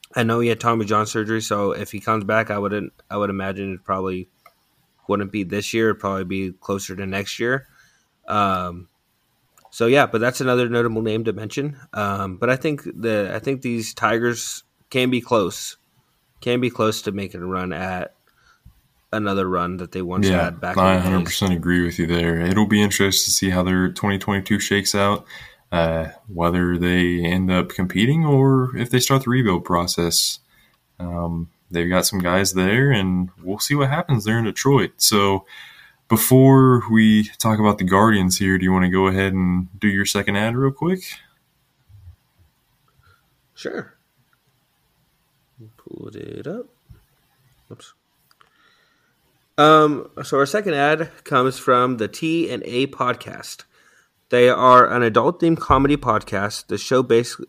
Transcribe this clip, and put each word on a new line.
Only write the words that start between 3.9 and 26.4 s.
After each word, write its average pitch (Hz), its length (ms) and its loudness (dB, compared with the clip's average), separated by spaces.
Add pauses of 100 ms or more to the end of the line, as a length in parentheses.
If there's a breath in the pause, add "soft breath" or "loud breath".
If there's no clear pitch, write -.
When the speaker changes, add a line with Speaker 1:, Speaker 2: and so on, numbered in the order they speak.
Speaker 1:
wouldn't 101 240 -2
be 104 120 -4
this 98 300 -6
year. 113 160 2
It'd 101 100 -2
probably 98 240 -4
be 95 280 -6
closer 98 440 -8
to 98 100 -8
next 98 340 -8
year. 127 280 -2 (600 soft breath)
Um, 90 640 -2 (800)
so - 160 -2
yeah, 135 220 6
but 113 120 0
that's 123 220 -2
another 123 260 0
notable 117 360 -2
name 113 220 -2
to 110 80 -2
mention. 135 440 -8 (160)
Um, 98 440 -4
but 120 120 -2
I 131 60 4
think 143 280 -4
the, 104 520 -4
I 110 40 -4
think 135 220 -6
these 117 320 -6
Tigers 117 720 -2 (260)
can 127 220 0
be 123 100 -2
close, - 560 -2 (640)
can 123 180 -2
be 123 120 -2
close 110 320 -2
to 104 80 -6
making 95 300 -8
a 90 40 -10
run 92 260 -6
at 90 440 -8 (960 soft breath)
another 98 360 -2
run 90 300 -2
that 87 140 -12
they 95 100 -8
once 92 260 0
Speaker 2:
Yeah, 87 180 2
Speaker 1:
had 85 160 -8
back 90 160 -4
Speaker 2:
I 92 120 4
Speaker 1:
in 95 60 4
the 90 60 2
days. 90 60 0
Speaker 2:
a 92 40 2
hundred 90 140 0
percent 92 280 -2
agree 87 300 0
with 82 160 -6
you 82 80 0
there. 85 340 0
It'll 98 260 2
be 104 140 4
interesting 101 440 0
to - 60 -2
see - 200 0
how 90 120 0
their 92 280 0
twenty 98 280 -4
twenty-two 98 400 -2
shakes 98 340 -2
out, 101 320 0 (460 loud breath)
uh, 82 380 0 (180)
whether 87 500 0